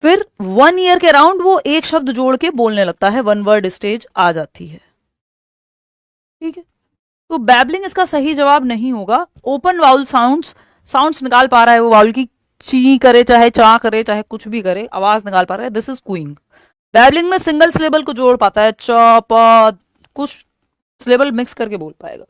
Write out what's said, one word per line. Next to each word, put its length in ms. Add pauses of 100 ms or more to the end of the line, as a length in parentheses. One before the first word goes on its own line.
फिर 220 (160)
वन 380
ईयर 200
के 80
अराउंड 340
वो 240
एक 200
शब्द 260
जोड़ 260
के 140
बोलने 340
लगता 240
है, 120
वन 200
वर्ड 260
स्टेज 480
आ 160
जाती 360
है, 120 (1600)
ठीक 160
है। 60 (680)
तो 80
बैबलिंग 480
इसका 200
सही 280
जवाब 320
नहीं 280
होगा। 320 (200)
ओपन 340
वाउल 260
साउंड्स, 500 (340)
साउंड्स 340
निकाल 240
पा 160
रहा 100
है 60
वो 100
वाउल 220
की, 160 (400)
ची 300
करे 260
चाहे 260
चा 280
करे 260
चाहे 180
कुछ 260
भी 140
करे, 320
आवाज 320
निकाल 200
पा 100
रहा 100
है, 60
this 180
is 120
cooing। 280 (640)
बैबलिंग 360
में 80
सिंगल 340
सिलेबल 320
को 100
जोड़ 240
पाता 240
है, 100
च, 160 (440)
प, 460 (380)
कुछ 300 (560)
सिलेबल 300
मिक्स 220
करके 240
बोल 220
पाएगा। 300